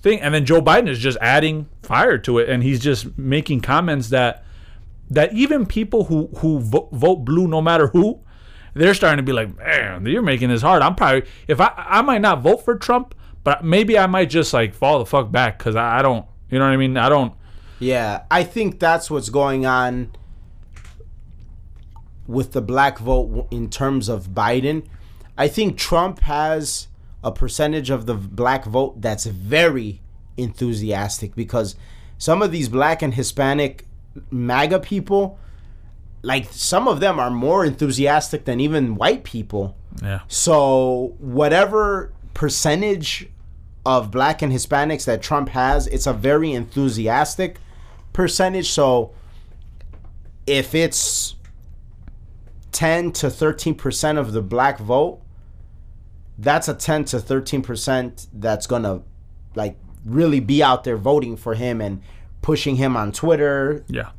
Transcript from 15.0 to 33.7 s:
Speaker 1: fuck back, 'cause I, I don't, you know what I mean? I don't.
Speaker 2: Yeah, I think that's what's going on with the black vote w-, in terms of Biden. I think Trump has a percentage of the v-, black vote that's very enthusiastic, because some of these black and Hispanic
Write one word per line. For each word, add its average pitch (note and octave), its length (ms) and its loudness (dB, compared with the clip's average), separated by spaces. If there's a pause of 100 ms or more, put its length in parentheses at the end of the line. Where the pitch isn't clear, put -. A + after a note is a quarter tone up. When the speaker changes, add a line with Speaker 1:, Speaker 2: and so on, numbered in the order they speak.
Speaker 1:
fuck B2 260 0
back, B2 260 2
'cause A2 180 -2
I, A#2 240 2
I - 20 4
don't, B2 240 2 (240)
you B2+ 80 0
know C3+ 80 4
what C3+ 60 4
I C3 40 4
mean? C3 220 2
I A#2+ 100 4
don't. C#3 240 4 (460)
Speaker 2:
Yeah, B2 520 -2
I F3 120 4
think F#3+ 360 -2
that's E3 320 2
what's B2 200 -4
going C3+ 340 0
on B2+ 460 0 (2250)
with B2+ 260 -4
the C3 80 -2
black C3 380 0
vote B2+ 300 0
w-, A2+ 220 -4
in A#2 200 -6
terms C3+ 400 -2
of F#2+ 240 -6
Biden. B2+ 520 0 (520)
I C#3+ 100 2
think G#3+ 300 -2
Trump F3+ 420 0
has D#3 680 0 (360)
a A#2 80 -2
percentage D3+ 560 0
of B2+ 160 -2
the A#2+ 80 -2
v-, G2 160 -4
black A#2+ 380 0
vote B2+ 340 -2
that's G#2+ 240 -2
very A2+ 760 0 (340)
enthusiastic, G#2+ 1000 -4
because A2 420 -4 (420)
some F3 240 2
of F#3+ 100 0
these D3+ 160 -2
black D3 320 2
and C#3 140 -2
Hispanic C3+ 720 -2 (440)